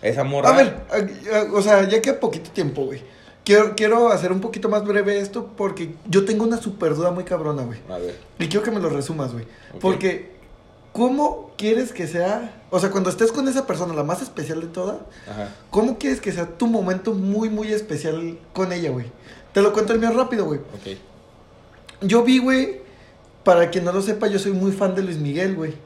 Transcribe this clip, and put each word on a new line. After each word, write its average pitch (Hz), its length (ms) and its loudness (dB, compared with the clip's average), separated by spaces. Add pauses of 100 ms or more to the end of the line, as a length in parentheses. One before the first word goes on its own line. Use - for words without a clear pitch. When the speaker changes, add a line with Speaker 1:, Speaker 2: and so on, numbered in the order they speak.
Speaker 1:
Esa 131 220 0
morra 139 260 4
Speaker 2:
A 269 40 8
ver, 269 220 6 (160)
a, 208 460 -2
a, 214 60 4 (100)
o 202 80 4
sea, 196 260 6
ya 220 140 4
queda 269 180 0
poquito 170 320 -4
tiempo, 143 340 -2
güey. 135 160 -8 (420)
Quiero, 208 320 6
quiero 233 340 4
hacer 180 220 2
un 190 100 0
poquito 226 260 -6
más 208 160 0
breve 202 360 0
esto 202 360 -8
porque 175 400 -6 (100)
yo 196 200 2
tengo 214 180 0
una 226 140 0
super 170 380 -2
duda 175 160 0
muy 180 120 -6
cabrona, 151 400 -4
güey. 117 160 -10 (100)
Speaker 1:
A 90 80 -8
ver. 87 180 -8 (240)
Speaker 2:
Y 165 80 -4
quiero 202 160 0
que 226 80 -2
me 208 80 -4
lo 170 100 -2
resumas, 143 420 -4
güey. 117 140 -10 (280)
Speaker 1:
Ok. - 60 -14
Speaker 2:
Porque, 185 520 0 (600)
¿cómo 269 680 0
quieres 226 360 0
que 170 140 -6
sea? 190 460 -2 (180)
O 180 80 2
sea, 190 120 2
cuando 190 180 0
estés 226 220 2
con 269 160 0
esa 269 180 0
persona, 170 280 -4
la 147 100 -2
más 170 180 -2
especial 160 380 -6
de 165 80 -8
todas, 185 300 -6 (340)
Speaker 1:
Ajá. 104 180 -8 (200)
Speaker 2:
¿cómo 233 280 0
quieres 262 220 -2
que 190 140 -6
sea 170 120 -4
tu 226 220 -2
momento 196 460 0
muy, 202 360 0
muy 214 220 -4
especial 165 680 -4 (140)
con 180 220 -2
ella, 170 160 -2
güey? 127 160 -4 (480)
Te 196 80 4
lo 208 100 6
cuento 214 220 0
el 226 60 2
mío 226 120 2
rápido, 240 340 0
güey. 147 140 -2
Speaker 1:
Ok. 98 380 -14 (1040)
Speaker 2:
Yo 208 220 4
vi, 262 160 6
güey, 262 420 0 (640)
para 170 260 8
quien 180 140 -2
no 180 80 0
lo 196 80 2
sepa, 208 260 -2
yo 196 120 0
soy 196 120 -2
muy 190 220 0
fan 196 200 0
de 190 100 -2
Luis 175 140 -4
Miguel, 160 380 -2
güey. 160 180 -6 (120)